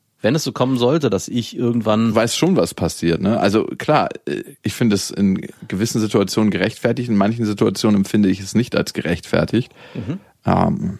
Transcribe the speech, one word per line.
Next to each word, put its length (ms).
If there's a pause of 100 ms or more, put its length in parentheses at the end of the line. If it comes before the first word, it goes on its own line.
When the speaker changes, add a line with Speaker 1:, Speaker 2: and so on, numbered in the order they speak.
(200)
Speaker 1:
wenn 140
es 100
so 80
kommen 240
sollte, 320
dass 200
ich 280
irgendwann 540
Speaker 2:
Du 60
weißt 200
schon, 200
was 180
passiert, 480
ne? 180
Also 240
klar, 460 (520)
ich 120
finde 200
es 160
in 300 (280)
gewissen 340
Situationen 480
gerechtfertigt, 580
in 80
manchen 300
Situationen 540
empfinde 280
ich 120
es 140
nicht 220
als 160
gerechtfertigt. 800 (220)
Speaker 1:
Mhm. 240 (260)
Speaker 2:
Ähm, 560